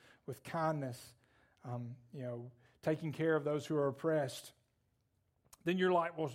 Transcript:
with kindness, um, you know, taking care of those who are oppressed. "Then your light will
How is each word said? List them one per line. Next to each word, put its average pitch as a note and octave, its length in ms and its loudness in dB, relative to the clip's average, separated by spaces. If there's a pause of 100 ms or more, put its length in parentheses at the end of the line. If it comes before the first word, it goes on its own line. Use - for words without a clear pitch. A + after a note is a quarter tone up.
(280)
with C3 160 -10
kindness, D3+ 680 -2 (520)
um, A#2+ 300 -6 (180)
you C#3 80 -10
know, B2 300 -8 (320)
taking D#3+ 280 0
care D#3 240 4
of D3 80 2
those D3 220 0
who D#3 100 0
are C#3+ 120 4
oppressed. D3 640 0 (1120)
"Then F3+ 120 2
your F#3 140 4
light E3+ 260 2
will D#3 180 0